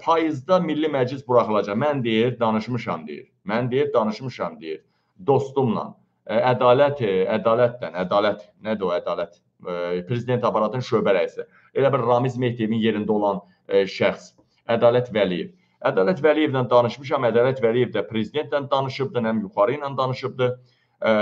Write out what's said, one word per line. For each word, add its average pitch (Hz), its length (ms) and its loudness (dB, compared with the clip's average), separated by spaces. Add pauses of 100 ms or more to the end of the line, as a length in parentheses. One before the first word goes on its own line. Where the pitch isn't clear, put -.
payızda 160 640 2
Milli 156 240 -2
Məclis 135 380 -2
buraxılacaq. 104 500 2
Mən, 143 260 0
deyir, 113 360 0
danışmışam, 110 680 -2
deyir. 73 200 -14 (180)
Mən, 117 260 -2
deyir, 143 220 0
danışmışam, 107 680 -2
deyir, 78 180 -10 (480)
dostumla. 127 640 0 (340)
E, 110 140 0 (160)
ədalət, 131 500 4
e, 92 140 2 (160)
ədalətdən, 113 680 0
ədalət, 101 480 0 (160)
nədir 98 240 -2
o 87 80 0
ədalət? 87 400 -6 (240)
E, 87 480 -4
prezident 120 400 -2
aparatının 107 400 -2
şöbə 101 300 2
rəisi. - 260 -4 (320)
Elə 135 160 2
bir 127 160 0
Ramiz 123 320 0
Mehdiyevin 113 400 -2
yerində 107 320 0
olan, 101 300 0 (260)
e, 98 160 4
şəxs, - 480 -4 (340)
Ədalət 117 480 2
Vəliyev. 90 380 -2 (340)
Ədalət 185 320 2
Vəliyevlə 147 480 2
danışmışam, 123 560 2
Ədalət 120 400 2
Vəliyev 113 300 2
də 104 100 -2
prezidentlə 135 640 -4
danışıbdı, 131 560 -2
nəm 113 220 0
yuxarı 104 320 0
ilə 139 180 -8
danışıbdı. 127 520 -2 (520)
E, 110 120 2 (100)